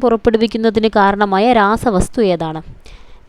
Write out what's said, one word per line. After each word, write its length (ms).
പുറപ്പെടുവിക്കുന്നതിന് 960
കാരണമായ 480
രാസവസ്തു 600
ഏതാണ്? 260